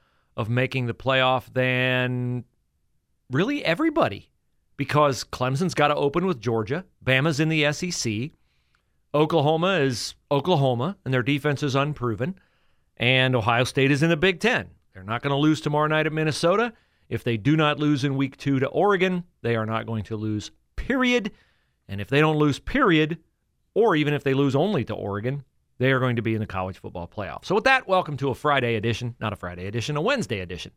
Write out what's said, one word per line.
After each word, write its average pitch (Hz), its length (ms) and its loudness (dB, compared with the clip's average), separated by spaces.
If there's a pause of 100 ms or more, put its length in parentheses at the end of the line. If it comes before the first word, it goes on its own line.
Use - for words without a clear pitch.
(380)
of 113 140 -4
making 127 340 -2
the 117 80 -4
playoff 131 580 0
than 127 920 -2 (880)
really 214 340 -2
everybody, 175 640 -2 (480)
because 143 460 2
Clemson's 135 500 -2
gotta 147 220 2
open 147 320 0
with 165 120 -2
Georgia, 113 460 -2 (180)
Bama's 135 360 2
in 156 100 2
the 156 160 2
S 147 160 -2
E 180 80 -6
C, 120 440 -4 (840)
Oklahoma 160 640 2
is 135 340 -2 (160)
Oklahoma, 139 640 2 (100)
and 131 60 -4
their 127 120 2
defense 143 400 -2
is 139 100 0
unproven, 139 600 -2 (680)
and 131 320 4
Ohio 120 300 2
State 135 280 2
is 143 120 2
in 165 60 4
the 170 80 2
Big 180 240 0
Ten. 190 300 0 (220)
They're 95 120 -18
not 113 160 -4
gonna 139 160 0
lose 151 240 2
tomorrow 151 260 0
night 156 180 2
at 156 60 -2
Minnesota. 170 600 0 (340)
If - 160 -6
they 117 140 0
do 113 180 2
not 151 240 2
lose 147 240 0
in 139 140 -2
week 135 180 -2
two 139 240 0
to 127 80 0
Oregon, 185 560 2 (180)
they 117 140 0
are 110 100 -2
not 110 200 -4
going 110 180 -6
to 110 140 -8
lose, 107 340 -4 (240)
period. 247 560 0 (560)
And 98 140 -8
if 101 80 -10
they 139 100 2
don't 156 160 4
lose, 147 240 2
period, 165 580 2 (560)
or 190 220 4
even 147 180 2
if 143 120 -4
they 135 80 2
lose 135 200 2
only 156 300 0
to 107 100 -8
Oregon, 104 520 -6 (320)
they 131 160 2
are 131 80 0
going 123 160 0
to 117 40 0
be 113 120 0
in 110 80 -2
the 107 40 -6
college 95 340 -8
football 87 280 -12
playoff. - 380 -10
So 190 100 0
with 220 80 0
that, 262 240 2
welcome 175 300 0
to 139 140 -2
a 113 40 -4
Friday 135 400 2
edition, 117 460 -4
not 110 100 -2
a 98 60 -6
Friday 87 300 -10
edition, 117 280 -4
a 147 60 -2
Wednesday 180 400 -2
edition 87 360 -12